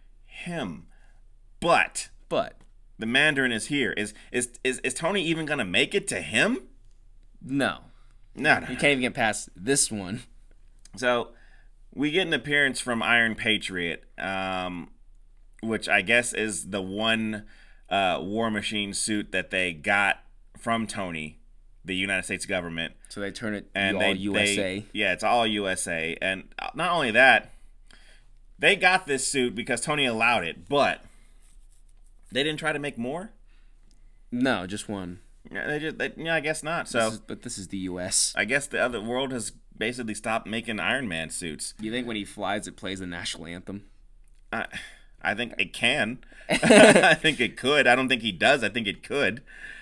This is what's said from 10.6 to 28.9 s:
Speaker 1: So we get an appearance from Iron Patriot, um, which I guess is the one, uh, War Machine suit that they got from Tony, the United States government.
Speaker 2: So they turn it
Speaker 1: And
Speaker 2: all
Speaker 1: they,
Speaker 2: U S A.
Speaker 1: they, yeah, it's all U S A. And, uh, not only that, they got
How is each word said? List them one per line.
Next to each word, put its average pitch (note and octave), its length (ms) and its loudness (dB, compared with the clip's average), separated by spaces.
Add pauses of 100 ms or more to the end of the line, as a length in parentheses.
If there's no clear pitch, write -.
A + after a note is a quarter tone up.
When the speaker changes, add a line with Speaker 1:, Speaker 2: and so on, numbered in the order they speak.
Speaker 1:
So A#2+ 320 0 (640)
we D3 160 -2
get F3+ 160 0
an E3 80 -4
appearance C#3+ 460 0
from A#2 220 -2
Iron A2+ 340 2
Patriot, F#2 640 -2 (160)
um, F#2 720 -6 (720)
which A2 260 -4
I G2+ 140 4
guess A#2 300 2
is G#2 380 -4
the G2 120 -4
one, G#2+ 640 -2 (440)
uh, F#2 320 2
War G#2+ 300 -2
Machine G#2 420 -4
suit G#2 380 -2
that F#2 200 -4
they F2+ 220 0
got G2 440 2 (420)
from A2+ 300 -2
Tony, D#2+ 500 -8 (460)
the F#2+ 100 -6
United F#2+ 300 -2
States F#2+ 220 -6
government. E2+ 480 -4 (140)
Speaker 2:
So - 120 -12
they G2 100 -6
turn G#2+ 240 -6
it - 200 -10
Speaker 1:
And G2 220 0
Speaker 2:
all F#2+ 60 0
Speaker 1:
they, G2+ 120 2
Speaker 2:
U G2 220 -2
S G2+ 140 4
A. G2+ 60 0
Speaker 1:
they, G2 360 -4
yeah, G2+ 200 0
it's F2 120 -6
all A2+ 220 4
U G#2 220 -2
S F#2 180 -4
A. E2 340 -4
And, F#2+ 280 -4 (100)
uh, - 160 -8
not E3+ 160 -2
only D3 220 0
that, A#2+ 400 6 (1080)
they F3 160 6
got F#3 320 4